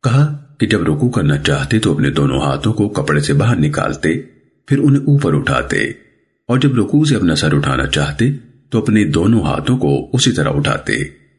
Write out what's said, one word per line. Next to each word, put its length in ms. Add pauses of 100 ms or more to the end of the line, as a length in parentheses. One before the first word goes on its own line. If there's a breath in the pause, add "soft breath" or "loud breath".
کہا 580
کہ 60
جب 160
رکوع 280
کرنا 280
چاہتے 400
تو 160
اپنے 160
دونوں 300
ہاتھوں 320
کو 160
کپڑے 320
سے 120
باہر 240
نکالتے، 580 (520)
پھر 120
انہیں 240
اوپر 320
اٹھاتے، 420 (720)
اور 100
جب 200
رکوع 260
سے 120
اپنا 180
سر 200
اٹھانا 320
چاہتے 380 (460)
تو 120
اپنے 220
دونوں 380
ہاتھوں 360
کو 340
اسی 200
طرح 180
اٹھاتے۔ 420 (460)